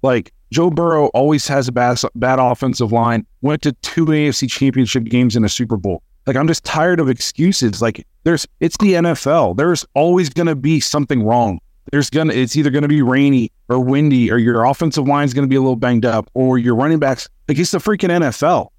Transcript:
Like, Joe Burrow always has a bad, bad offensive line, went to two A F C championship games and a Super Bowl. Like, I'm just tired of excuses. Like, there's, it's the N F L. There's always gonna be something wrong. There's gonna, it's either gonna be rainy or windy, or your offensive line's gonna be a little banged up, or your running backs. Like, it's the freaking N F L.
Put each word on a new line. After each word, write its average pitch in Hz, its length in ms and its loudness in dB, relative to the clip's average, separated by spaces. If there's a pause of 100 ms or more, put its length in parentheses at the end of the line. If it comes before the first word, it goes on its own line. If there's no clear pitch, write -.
Like, 127 300 0 (180)
Joe 165 200 2
Burrow 160 380 0
always 143 400 0
has 139 200 0
a 127 40 -6
bad, 123 280 0 (140)
bad 127 240 0
offensive 123 520 0
line, 113 360 0 (140)
went 151 220 -2
to 147 100 0
two 160 400 -2
A 151 160 2
F 131 80 -2
C 135 100 -4
championship 127 580 0
games 120 320 2
and 113 80 2
a 104 40 0
Super 113 280 -4
Bowl. 92 260 -4 (240)
Like, 135 100 -2
I'm 147 120 0
just 165 160 -2
tired 165 360 0
of 143 80 0
excuses. 127 720 -2
Like, 117 260 -4 (180)
there's, 165 220 0 (140)
it's 165 180 -2
the 190 180 2
N 170 100 2
F 165 200 -2
L. 139 280 2
There's 156 300 -2 (100)
always 170 340 2
gonna 165 280 -2
be 143 240 0
something 143 420 -2
wrong. 107 380 0 (320)
There's 143 180 0
gonna, 156 220 0
it's 127 240 -2
either 147 140 2
gonna 147 180 0
be 147 140 2
rainy 131 500 2 (160)
or 123 120 0
windy, 131 500 2
or 117 80 2
your 117 260 2
offensive 139 420 0
line's 143 280 0
gonna 139 120 0
be 135 100 2
a 135 40 2
little 131 160 0
banged 120 280 0
up, 110 300 -2
or 127 240 2
your 120 160 0
running 151 240 0
backs. 135 300 -2 (200)
Like, 143 100 0
it's 175 120 0
the 190 80 -2
freaking 196 320 -2
N 170 120 2
F 131 200 -4
L. 165 360 0